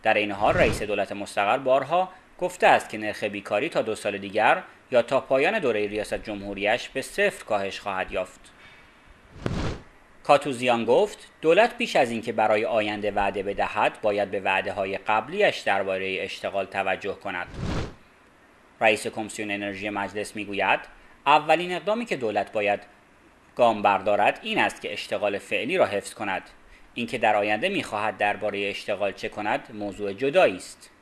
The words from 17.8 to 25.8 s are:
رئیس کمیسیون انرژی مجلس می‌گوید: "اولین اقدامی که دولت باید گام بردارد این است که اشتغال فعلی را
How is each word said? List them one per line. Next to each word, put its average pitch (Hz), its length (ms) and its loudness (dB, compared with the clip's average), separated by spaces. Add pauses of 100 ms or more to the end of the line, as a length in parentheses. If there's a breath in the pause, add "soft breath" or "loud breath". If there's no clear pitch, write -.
رئیس 110 260 2
کمیسیون 107 440 -8
انرژی 101 400 -6
مجلس 101 460 -6
می‌گوید: 101 440 0 (460 loud breath)
"اولین 160 500 4
اقدامی 208 280 -2
که 202 120 -4
دولت 104 360 -2
باید 101 280 2 (760)
گام 113 260 4
بردارد 101 600 4
این 220 160 -4
است 104 220 0
که - 120 -8
اشتغال 101 460 -2
فعلی 113 380 -4
را 143 100 6